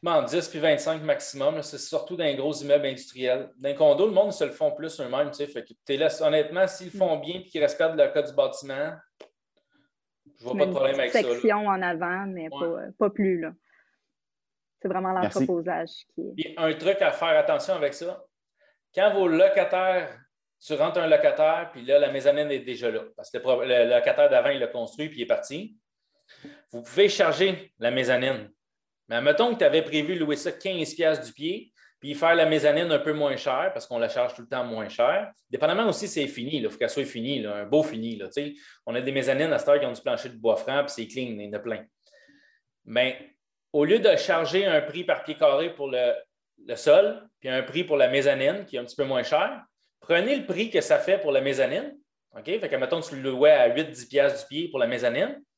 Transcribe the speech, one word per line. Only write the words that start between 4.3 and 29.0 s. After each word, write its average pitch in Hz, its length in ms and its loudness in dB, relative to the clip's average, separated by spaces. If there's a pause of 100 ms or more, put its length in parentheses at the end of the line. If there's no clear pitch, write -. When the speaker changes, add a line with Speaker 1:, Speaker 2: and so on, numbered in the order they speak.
Speaker 1:
se - 120 -2
le 143 80 -4
font 151 200 -2
plus 151 300 -10
eux-mêmes, 135 300 -2
tu - 60 -14
sais. 147 100 -6
Fait 131 160 -12
que - 100 -20 (120)
t'es 139 120 -4
là, 156 100 2 (140)
honnêtement, 156 460 2
s'ils 185 240 -10
font 185 260 0
bien 156 220 -10
et 180 40 -18
qu'ils 165 180 -6
respectent 160 340 2
le 143 140 6
code 147 180 -2
du 143 60 -14
bâtiment, 139 600 -2 (1400)
je - 60 -20
vois 123 100 -6
Speaker 2:
Tu - 60 -4
Speaker 1:
pas 147 60 4
Speaker 2:
mets - 20 -2
Speaker 1:
de 190 40 -4
problème 139 220 0
Speaker 2:
une 139 60 -4
Speaker 1:
avec 123 140 -2
ça, 220 100 4
là. 123 80 -2
Speaker 2:
section 208 340 0
en 190 160 0
avant, 175 460 -4
mais 180 160 -10
Speaker 1:
Ouais. 165 160 -12
Speaker 2:
pas, 170 220 -4 (180)
pas 208 100 2
plus, 196 320 0
là. 160 120 -10 (1300)
C'est - 80 -8
vraiment 185 260 -4
Speaker 3:
Merci. 185 260 -2
Speaker 2:
l'entreposage 170 520 -4 (220)
qui - 80 -12
est - 140 -12
Speaker 1:
Puis - 220 -10
un 160 180 0
truc 175 260 0
à 160 100 2
faire 160 240 0
attention 151 380 2
avec 147 220 -4
ça, - 280 -10 (680)
quand 202 220 4
vos 190 120 2
locataires, 185 880 2 (480)
tu 156 120 -6
rentres 156 240 0
un 165 80 0
locataire, 156 640 4
puis 120 120 -18
là, 135 140 4
la 143 140 4
mezzanine 143 400 2
est 139 80 -2
déjà 120 320 -4
là, 110 100 -2 (140)
parce - 160 -18
que 123 60 -6
le 120 60 -8
pro-, 127 200 2
le 123 260 4
locataire 123 400 4
d'avant, 131 200 4
il 135 100 -2
l'a 120 80 -2
construit, 127 420 -8
puis 147 100 -16
il 120 40 -4
est - 20 -6
parti, 143 500 -4 (960)
vous 120 120 -14
pouvez 190 260 4
charger 180 680 0
la 117 100 0
mezzanine. 127 600 -2 (580)